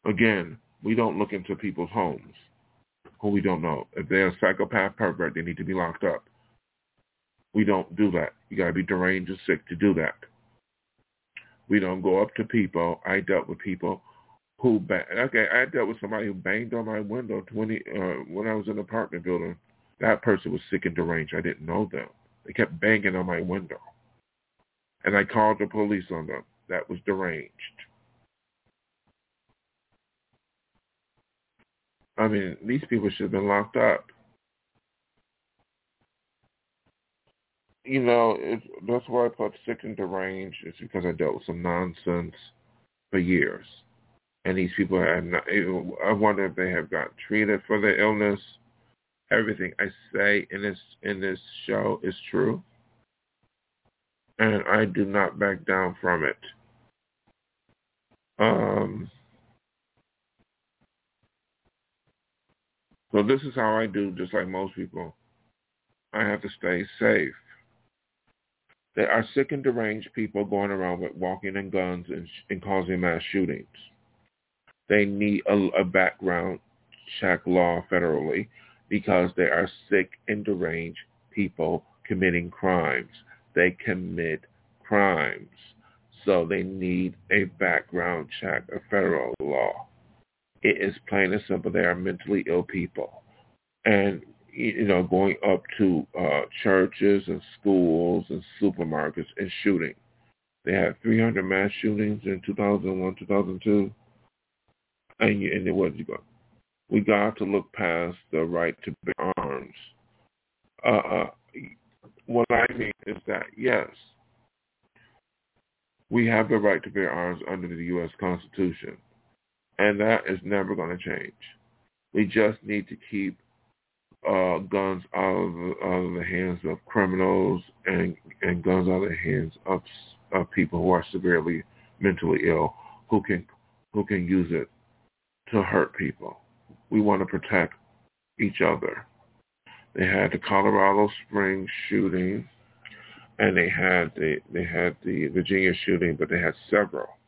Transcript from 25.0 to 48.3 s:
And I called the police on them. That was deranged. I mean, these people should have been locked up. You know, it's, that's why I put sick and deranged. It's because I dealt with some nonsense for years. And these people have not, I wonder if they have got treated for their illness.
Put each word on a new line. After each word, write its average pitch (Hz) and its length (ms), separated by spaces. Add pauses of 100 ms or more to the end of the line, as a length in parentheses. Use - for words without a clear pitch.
And 98 120
I 98 80
called 107 360
the 101 60
police 104 440
on 82 160
them. 69 180 (240)
That 90 200
was 90 160
deranged. 90 480 (4000)
I 110 100
mean, 98 380
these 127 240
people 104 220
should 107 140
have 95 80
been 98 160
locked 104 280
up. 117 300 (3750)
You 135 160
know, 117 380
it's, 101 260 (240)
that's 120 200
why 120 180
I - 20
put 104 240 (140)
sick 117 160
and 107 120
deranged. 95 720
It's - 160
because 90 240
I 87 80
dealt 78 220
with - 100
some 85 160
nonsense 87 760 (760)
for 95 80
years. 82 480 (800)
And 92 100
these 90 180
people 92 280
have 85 220
not, 85 200 (580)
I 101 100
wonder 101 340
if 90 80
they 92 160
have 85 200
got 80 180 (200)
treated 104 380
for 110 120
their 101 220
illness. 104 400 (880)